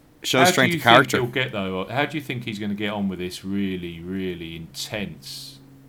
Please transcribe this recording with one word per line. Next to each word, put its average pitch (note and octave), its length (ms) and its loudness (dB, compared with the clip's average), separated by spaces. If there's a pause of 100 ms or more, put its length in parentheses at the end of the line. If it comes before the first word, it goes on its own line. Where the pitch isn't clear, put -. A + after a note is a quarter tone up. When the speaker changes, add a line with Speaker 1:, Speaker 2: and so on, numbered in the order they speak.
(240)
Speaker 1:
shows C3 160 2
Speaker 2:
how C3 60 8
do F3+ 60 6
Speaker 1:
strength B2+ 200 4
Speaker 2:
you E3 60 -2
Speaker 1:
of C3+ 40 -6
character. C3 360 8
Speaker 2:
think B2 160 -2
he'll C3 100 0
get, B2+ 80 -8
though? F#2+ 360 -4
How B2+ 160 0
do - 140 -6
you C#3+ 40 -6
think B2+ 220 -8
he's G#2+ 140 -6
gonna G#2 160 -4
get G#2 180 -4
on G2+ 160 -2
with F2+ 120 -4
this F2+ 240 -8
really, F#2 560 -4
really F2 560 -6
intense - 1000 -10 (300)